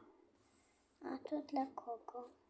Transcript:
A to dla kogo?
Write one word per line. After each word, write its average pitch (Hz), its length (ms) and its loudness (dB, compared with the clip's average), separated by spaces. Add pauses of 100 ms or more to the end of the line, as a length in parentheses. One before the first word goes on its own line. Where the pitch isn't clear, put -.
(1040)
A 269 120 0
to 294 240 2
dla 277 240 4
kogo? 240 640 -4 (200)